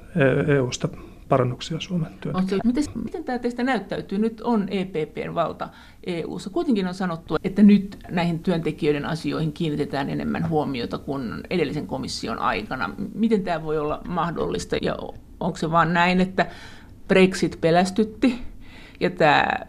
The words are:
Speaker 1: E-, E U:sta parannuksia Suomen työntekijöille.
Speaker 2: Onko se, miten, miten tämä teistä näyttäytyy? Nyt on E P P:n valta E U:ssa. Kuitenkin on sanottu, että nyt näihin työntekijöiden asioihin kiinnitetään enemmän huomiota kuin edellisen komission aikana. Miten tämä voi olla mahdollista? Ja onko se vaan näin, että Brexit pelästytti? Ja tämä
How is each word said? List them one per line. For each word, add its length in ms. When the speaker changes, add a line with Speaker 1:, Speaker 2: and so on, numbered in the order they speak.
Speaker 1:
E-, 380
E 60
U:sta 280
parannuksia 520
Suomen 300
työntekijöille. 460
Speaker 2:
Onko 140
se, 100
miten, 140
miten 200
tämä 140
teistä 240
näyttäytyy? 560
Nyt 220
on 300
E 140
P 300
P:n 200
valta 340
E 200
U:ssa. 260
Kuitenkin 360
on 80
sanottu, 500
että 180
nyt 360
näihin 280
työntekijöiden 680
asioihin 480
kiinnitetään 580
enemmän 380
huomiota 500
kuin 340
edellisen 360
komission 520
aikana. 520
Miten 280
tämä 200
voi 160
olla 300
mahdollista? 720
Ja 140
onko 160
se 140
vaan 240
näin, 260
että 260
Brexit 520
pelästytti? 800
Ja 100
tämä 360